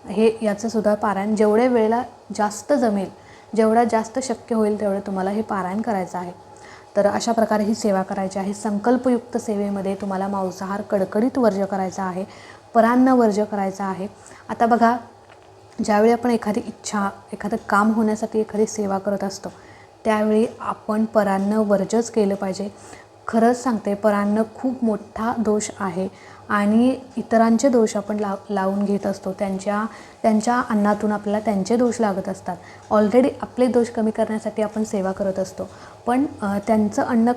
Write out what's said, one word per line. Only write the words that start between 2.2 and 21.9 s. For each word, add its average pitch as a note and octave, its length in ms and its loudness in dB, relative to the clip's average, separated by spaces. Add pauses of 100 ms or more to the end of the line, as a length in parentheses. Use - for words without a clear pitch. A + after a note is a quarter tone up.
जास्त G#3 360 -2
जमेल, A3 360 2 (480)
जेवढा A3 280 4
जास्त A3 380 -2
शक्य - 320 -6
होईल, G#3+ 260 2
तेवढं G3 200 0
तुम्हाला F#3+ 300 -4
हे G#3+ 120 -2
पारायण G3 380 -4
करायचं G3 380 -4
आहे. F3 140 -8 (640)
तर G3+ 100 6
अशा G#3+ 260 0
प्रकारे G#3+ 300 2
ही G#3 120 0
सेवा G3 280 0
करायची F#3+ 360 -6
आहे. G3 160 -4
संकल्पयुक्त A#3+ 840 0
सेवेमध्ये G3+ 580 -4
तुम्हाला G3 340 -4
मांसाहार F#3+ 520 -4
कडकडीत G#3 580 0
वर्ज्य G3+ 280 2
करायचा F#3+ 360 -4
आहे, F#3 220 -6 (500)
परान्न B3 340 6
वर्ज्य A3 360 4
करायचं G3 400 -4
आहे. G#2 240 -6 (400)
आता A#3 180 0
बघा, A#3 300 4 (880)
ज्यावेळी G#3+ 280 4
आपण A#3 180 0
एखादी A3 360 -2
इच्छा, G3+ 440 -6 (220)
एखादं G#3 240 -6 (120)
काम G#3+ 240 4
होण्यासाठी G#3+ 460 0
एखादी G#3+ 280 0
सेवा G3+ 320 -4
करत G3 260 -4
असतो, G3 240 -8 (560)
त्यावेळी G#3+ 420 2 (140)
आपण G#3+ 440 -4
परान्न G3 480 0
वर्जच G3+ 580 0